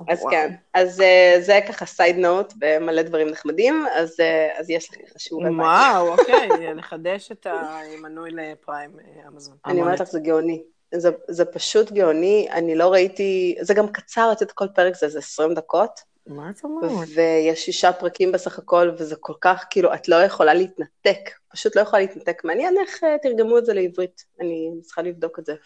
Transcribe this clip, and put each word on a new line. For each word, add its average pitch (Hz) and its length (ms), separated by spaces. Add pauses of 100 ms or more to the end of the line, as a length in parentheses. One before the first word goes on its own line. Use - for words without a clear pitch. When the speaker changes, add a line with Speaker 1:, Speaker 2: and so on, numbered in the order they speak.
Speaker 1:
אז 175 120
Speaker 2:
וואו. - 100
Speaker 1:
כן, 156 220 (220)
אז, 185 260
אה, 185 400
זה 202 280
ככה 190 180
סייד 175 300
נוט 180 420
במלא 156 440
דברים 160 260
נחמדים, 196 640
אז, 165 280
אה, 160 280 (100)
אז 165 120
יש 160 200
לך - 40
ככה - 240
שיעורי 165 320
בית. 165 80
Speaker 2:
וואו, 180 500
Speaker 1:
<laughs> 170 40
Speaker 2:
אוקיי, 254 360 (260)
לחדש 170 580
את - 180
המנוי 156 800
לפריים, 151 680
אה, 147 300
אמזון. 143 260 (120)
Speaker 1:
אני 175 140
אומרת 180 200
Speaker 2:
המוnet. - 20
Speaker 1:
לך, 180 80
זה 165 100
גאוני. 160 420 (320)
זה, 175 160 (180)
זה 170 160
פשוט 208 480
גאוני, 190 600
אני 165 220
לא 175 180
ראיתי, 190 680
זה 196 140
גם 208 140
קצר, 226 440
את 214 80
יודעת, 208 160
כל 202 180
פרק 180 220
זה 156 100
איזה 147 120
עשרים 156 360
דקות. 165 560 (160)
Speaker 2:
מה 147 240
את 208 140
אומרת? 294 500
Speaker 1:
ויש 160 500
שישה 180 280
פרקים 180 400
בסך 180 260
הכל, 175 400
וזה 156 180
כל - 240
כך, 185 300
כאילו, 170 240
את 160 140
לא 175 80
יכולה 170 380
להתנתק, 185 640 (340)
פשוט 202 240
לא 196 40
יכולה 208 220
להתנתק. 175 420
מעניין 254 360
איך, 359 240
אה, 302 180
תרגמו 233 360
את 233 80
זה 220 80
לעברית, 180 500 (160)
אני 165 300 (120)
צריכה - 200
לבדוק 170 360
את 160 80
זה, 147 80 (120)